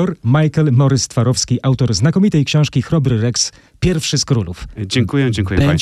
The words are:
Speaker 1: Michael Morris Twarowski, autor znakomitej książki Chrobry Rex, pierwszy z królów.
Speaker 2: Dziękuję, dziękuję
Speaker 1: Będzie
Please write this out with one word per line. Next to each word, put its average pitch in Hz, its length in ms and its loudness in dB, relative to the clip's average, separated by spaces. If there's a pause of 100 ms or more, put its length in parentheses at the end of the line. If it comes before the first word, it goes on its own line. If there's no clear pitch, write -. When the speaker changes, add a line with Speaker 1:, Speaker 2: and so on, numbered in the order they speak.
(260)
Speaker 1:
Michael 151 460 2
Morris 131 360 2
Twarowski, 123 560 0
autor 127 300 0
znakomitej 156 520 2
książki 143 360 0
Chrobry 131 400 0
Rex, 117 300 -2 (280)
pierwszy 160 380 -2
z - 80 -4
królów. 98 420 -4 (180)
Speaker 2:
Dziękuję, 127 460 0
dziękuję 98 280 -2
Speaker 1:
Będzie 143 100 2 (120)